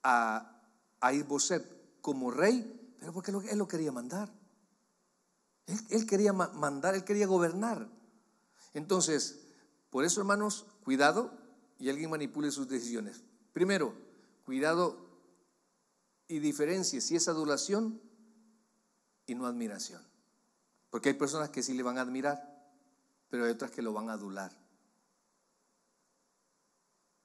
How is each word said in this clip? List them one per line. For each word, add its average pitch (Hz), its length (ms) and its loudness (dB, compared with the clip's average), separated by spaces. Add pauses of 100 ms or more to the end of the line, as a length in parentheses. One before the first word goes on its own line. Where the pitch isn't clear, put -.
a, 117 600 2 (380)
a 127 120 4
Isboset 143 840 -2
como 131 320 -2
rey, 214 720 0
pero 160 100 -12
porque 185 220 -6
lo, 196 80 -2
él 214 160 -4
lo 202 100 0
quería 160 240 -2
mandar. 120 420 -6 (1300)
Él, 185 120 -4 (120)
él 220 160 2
quería 202 260 4
ma-, 185 220 0
mandar, 147 420 0
él 190 80 -2
quería 208 240 2
gobernar. 185 640 2 (840)
Entonces, 156 680 0 (480)
por 131 160 2
eso, 180 160 2
hermanos, 202 460 0 (180)
cuidado 143 520 4 (420)
y 131 100 -2
alguien 151 200 -2
manipule 147 400 -2
sus 135 200 -4
decisiones. 117 560 -6 (260)
Primero, 175 420 2 (520)
cuidado 156 600 0 (1200)
y 160 100 -2
diferencie 147 640 0
si 165 160 0
es 165 100 2
adulación 170 760 0 (1200)
y 120 100 -8
no 127 120 -4
admiración. 104 540 -6 (880)
Porque 120 200 0
hay 139 60 4
personas 147 340 -2
que 139 120 -6
sí 127 120 -2
le 127 100 -2
van 123 140 -2
a 131 40 -2
admirar, 131 720 -4 (580)
pero 120 140 -2
hay 117 80 2
otras 117 200 -6
que - 100 -10
lo 113 100 -4
van 107 180 -4
a 110 40 -6
adular. 98 440 -10 (2750)